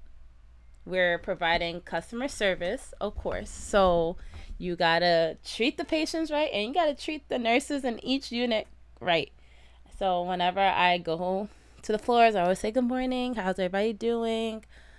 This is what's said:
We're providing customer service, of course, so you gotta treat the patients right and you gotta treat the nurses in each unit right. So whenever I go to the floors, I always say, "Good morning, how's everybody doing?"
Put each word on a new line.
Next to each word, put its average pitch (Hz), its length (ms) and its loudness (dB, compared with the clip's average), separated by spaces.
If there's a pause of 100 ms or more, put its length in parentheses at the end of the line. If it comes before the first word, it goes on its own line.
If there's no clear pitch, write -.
(840)
We're 175 340 2
providing 170 640 0
customer 233 460 -6
service, 190 720 -2
of 208 160 -4
course, - 360 -6
so 175 640 4 (400)
you 175 180 -6
gotta 165 720 4
treat - 320 -2
the 330 80 -4
patients 320 460 -2
right 302 200 0
and 208 160 -2
you 262 60 -8
gotta 311 220 0
treat - 340 -10
the 262 80 -2
nurses 247 480 0
in 226 180 -4
each 269 280 -4
unit 233 340 -2 (340)
right. 170 320 0 (680)
So 180 240 0
whenever 180 380 0
I 180 360 6
go 180 500 -2 (360)
to - 80 -4
the 214 80 0
floors, 233 360 6
I 185 60 2
always 185 180 2
say, 214 120 -4
"Good 247 140 2
morning, 254 500 -2
how's 185 240 -2
everybody 196 340 0
doing?" 226 720 -2 (340)